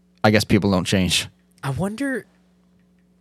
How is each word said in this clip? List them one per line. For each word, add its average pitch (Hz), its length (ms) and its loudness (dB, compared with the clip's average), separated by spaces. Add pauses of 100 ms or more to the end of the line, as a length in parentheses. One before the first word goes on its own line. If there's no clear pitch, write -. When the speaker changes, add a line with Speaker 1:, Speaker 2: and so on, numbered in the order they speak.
(240)
Speaker 1:
I 107 80 4
guess 107 120 4
people 101 280 2
don't 92 140 0
change. 92 420 0 (360)
Speaker 2:
I 139 60 -6
wonder, 208 560 -6 (960)